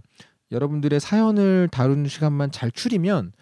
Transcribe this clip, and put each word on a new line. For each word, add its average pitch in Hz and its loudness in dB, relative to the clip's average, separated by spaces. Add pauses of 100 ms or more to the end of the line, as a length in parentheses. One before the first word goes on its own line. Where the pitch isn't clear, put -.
(540)
여러분들의 143 0
사연을 202 2
다루는 139 2
시간만 143 -2
잘 120 -6
추리면 180 -2